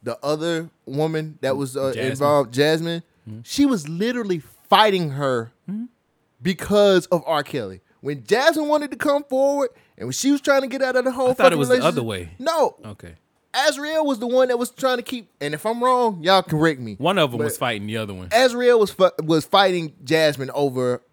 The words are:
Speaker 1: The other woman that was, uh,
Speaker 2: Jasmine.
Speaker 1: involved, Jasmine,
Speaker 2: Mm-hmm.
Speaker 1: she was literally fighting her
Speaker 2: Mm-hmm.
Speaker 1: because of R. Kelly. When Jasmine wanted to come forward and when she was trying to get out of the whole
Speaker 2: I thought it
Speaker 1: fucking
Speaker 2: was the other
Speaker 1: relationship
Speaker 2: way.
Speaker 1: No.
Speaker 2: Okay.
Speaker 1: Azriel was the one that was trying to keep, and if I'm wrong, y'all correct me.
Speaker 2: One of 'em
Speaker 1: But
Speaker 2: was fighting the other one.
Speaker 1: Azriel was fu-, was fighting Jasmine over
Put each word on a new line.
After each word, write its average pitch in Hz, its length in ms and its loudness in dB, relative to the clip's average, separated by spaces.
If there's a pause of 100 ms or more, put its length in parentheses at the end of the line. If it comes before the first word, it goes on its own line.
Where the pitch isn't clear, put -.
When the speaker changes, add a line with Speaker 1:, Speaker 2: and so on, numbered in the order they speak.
Speaker 1:
The 117 180 -8
other 160 480 -4 (160)
woman 156 540 -4
that 135 160 -2
was, 135 220 -6
uh, 135 160 -2
Speaker 2:
Jasmine. 127 180 -2
Speaker 1:
involved, 143 420 0
Jasmine, 160 500 0 (240)
Speaker 2:
Mm-hmm. 107 160 -12
Speaker 1:
she - 220 0
was 208 220 0
literally 202 520 -4
fighting 190 720 2
her 131 420 -4 (180)
Speaker 2:
Mm-hmm. 220 140 -8 (560)
Speaker 1:
because 190 680 2
of 170 180 0
R. 151 180 -2
Kelly. 101 360 -8 (220)
When 135 240 -8
Jasmine 294 420 2
wanted 294 240 0
to 302 60 -12
come 285 260 -2
forward 277 460 0 (280)
and 110 100 -10
when 127 60 -6
she 269 180 0
was 285 100 0
trying 277 200 2
to 269 60 -4
get 262 140 -4
out 254 160 -2
of 247 80 0
the 262 60 -2
whole 254 180 0
Speaker 2:
I 254 40 2
thought - 200 4
it - 20 0
Speaker 1:
fucking 151 40 0
Speaker 2:
was 135 100 0
the - 140 4
other 151 180 2
Speaker 1:
relationship 90 380 -8
Speaker 2:
way. 254 60 -8
Speaker 1:
No. 320 300 0 (100)
Speaker 2:
Okay. 92 300 -16 (380)
Speaker 1:
Azriel 294 520 -2
was 269 140 -2
the 240 80 -6
one 254 220 2
that 240 100 0
was 240 100 -4
trying 254 280 -2
to 240 60 -6
keep, 233 260 -12 (100)
and 147 140 -4
if 151 120 -8
I'm 233 160 -4
wrong, 247 400 2
y'all 185 220 4
correct 156 380 2
me. 110 180 -8
Speaker 2:
One 175 180 0
of 151 140 2
'em 120 60 -8
Speaker 1:
But 113 80 -2
Speaker 2:
was - 120 -4
fighting 110 300 -4
the 107 100 -6
other 107 160 -6
one. 92 160 -12
Speaker 1:
Azriel 240 480 4
was 208 140 2
fu-, 190 180 4 (140)
was 160 220 2
fighting 180 480 2 (100)
Jasmine 143 500 0
over 127 480 -2 (120)